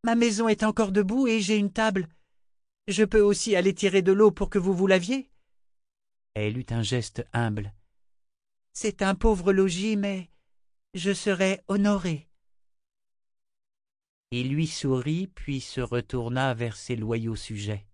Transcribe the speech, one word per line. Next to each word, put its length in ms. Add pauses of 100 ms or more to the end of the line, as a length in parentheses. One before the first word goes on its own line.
Ma 100
maison 340
est 140
encore 300
debout 340
et 140
j'ai 160
une 160
table. 340 (800)
Je 180
peux 160
aussi 360
aller 180
tirer 280
de 100
l'eau 180
pour 200
que 80
vous 160
vous 120
laviez. 440 (1040)
Elle 240
eut 120
un 120
geste 500
humble. 400 (1000)
C'est 260
un 140
pauvre 400
logis, 420
mais 340 (640)
je 220
serai 540
honorée. 600 (2000)
Il 200
lui 160
sourit, 600
puis 340
se 200
retourna 720
vers 240
ses 200
loyaux 400
sujets. 580